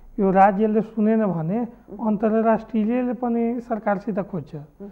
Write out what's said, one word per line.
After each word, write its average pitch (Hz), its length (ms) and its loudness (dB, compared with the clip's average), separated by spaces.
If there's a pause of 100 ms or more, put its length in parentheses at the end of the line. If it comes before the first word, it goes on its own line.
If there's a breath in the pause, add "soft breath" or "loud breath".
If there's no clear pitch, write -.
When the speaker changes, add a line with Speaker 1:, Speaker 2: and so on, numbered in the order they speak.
(200 soft breath)
Speaker 1:
यो 190 100 4
राज्यले 202 500 4
सुनेन 220 460 0
भने 170 340 -2
Speaker 2:
मह्म। 233 460 -8
Speaker 1:
अन्तर्राष्ट्रियले 220 1080 0
पनि 233 480 -2
सरकारसित 208 600 -4
खोज्छ 180 340 -8
Speaker 2:
मह्म। 156 380 -14